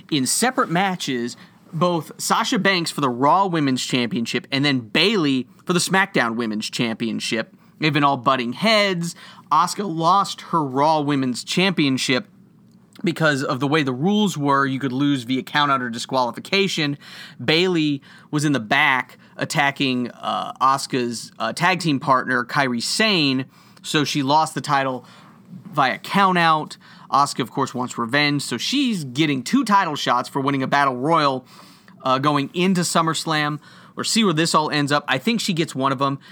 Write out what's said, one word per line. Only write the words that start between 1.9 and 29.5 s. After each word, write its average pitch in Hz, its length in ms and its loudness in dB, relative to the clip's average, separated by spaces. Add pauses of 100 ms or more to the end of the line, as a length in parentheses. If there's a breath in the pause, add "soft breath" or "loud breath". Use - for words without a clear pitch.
Sasha 220 380 0
Banks 185 320 0
for 151 100 -6
the 139 80 2
Raw 147 380 2
Women's 143 360 0
Championship 120 680 -2
and 139 120 0
then 139 160 2
Bayley 147 680 0 (180)
for 185 80 0
the 175 60 4
SmackDown 160 560 0
Women's 110 340 -4
Championship. 113 840 -4 (240 soft breath)
They've 156 120 0
been 147 120 2
all 139 120 4
butting 123 380 0
heads. 196 600 0 (380 loud breath)
Asuka 170 420 0
lost 170 480 2
her 160 220 -2
Raw 147 380 2
Women's 135 420 -2
Championship 139 840 0 (760)
because 151 400 0
of 139 160 -2
the 139 80 -2
way 151 160 2
the 131 80 -2
rules 185 460 2
were. 139 280 2
You 135 140 -2
could 131 140 -4
lose 139 300 0
via 127 200 -2
count 147 280 0
out 135 100 0
or 123 80 -6
disqualification. 135 1080 -2 (460 loud breath)
Bayley 156 580 2 (300 loud breath)
was 147 140 0
in 147 80 2
the 127 80 0
back 135 560 0 (180 loud breath)
attacking, 135 760 -2
uh, 104 500 -6
Asuka's, 127 800 -2
uh, 113 120 -4
tag 175 300 0
team 147 180 0
partner, 127 460 0
Kairi 123 360 -2
Sane. 147 640 0 (360 loud breath)
So 151 240 0
she 143 180 -2
lost 147 320 2
the 147 60 -6
title 135 440 -2 (640 loud breath)
via 131 260 0
count 190 400 2
out. 160 400 2 (340 loud breath)
Asuka, 139 300 2
of 120 100 -4
course, 135 220 -2
wants 123 240 -6
revenge. 143 460 0
So 123 140 -6
she's 240 460 -2
getting 135 400 -2
two 254 220 0